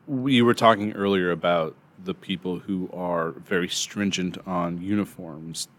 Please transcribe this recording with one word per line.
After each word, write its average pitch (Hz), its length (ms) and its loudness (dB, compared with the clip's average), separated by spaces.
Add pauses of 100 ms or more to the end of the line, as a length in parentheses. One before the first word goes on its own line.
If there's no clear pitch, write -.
(260)
You 123 200 6
were 120 80 6
talking 107 380 4
earlier 98 400 2
about 85 420 0 (300)
the 90 100 -6
people 90 460 -6
who 92 340 -6
are 85 380 -2
very 87 380 -2
stringent 92 760 -4
on 87 340 -2
uniforms. 87 1000 -6